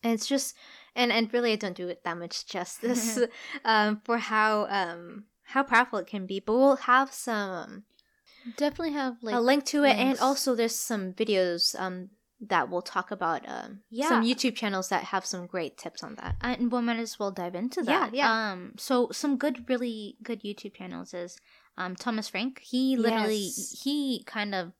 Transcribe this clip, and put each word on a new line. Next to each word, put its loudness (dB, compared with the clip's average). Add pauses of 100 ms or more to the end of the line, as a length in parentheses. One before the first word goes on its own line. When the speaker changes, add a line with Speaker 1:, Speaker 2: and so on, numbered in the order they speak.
Speaker 1:
And 2
it's 0
just, 0 (400)
and, 2
and 2
really 2
I 2
don't -4
do -6
it -10
that -4
much -10
justice, -2 (240)
Speaker 2:
<laughs> -12
Speaker 1:
um, 4
for 2
how, 2
um, -4 (200)
how 0
powerful 4
it -8
can -6
be. -4
But 0
we'll 8
have 4
some, -4
um, -10 (720)
Speaker 2:
Definitely 0
have, -2
like, -2
Speaker 1:
a 4
link 6
to 4
it, 8
and 4
Speaker 2:
links. 0
Speaker 1:
also 4
there's 0
some -4
videos, 2
um, -6 (300)
that 0
we'll -2
talk -4
about, -2
um, -10
Speaker 2:
Yeah. -2
Speaker 1:
some 6
YouTube 2
channels -4
that 0
have -2
some -6
great -6
tips -12
on -12
that. -6
Speaker 2:
And 0
we 0
might 0
as -8
well -4
dive -6
into -4
Speaker 1:
Yeah, -2 (180)
Speaker 2:
that. -6
Speaker 1:
yeah. 2
Speaker 2:
Um, -12
so 2
some 0
good, -2
really -4
good -8
YouTube -10
channels -12
is, -10 (400)
um, -6
Thomas -4
Frank. -4
He 0
literally, 2 (100)
Speaker 1:
Yes. -8
Speaker 2:
he -2
kind -6
of -6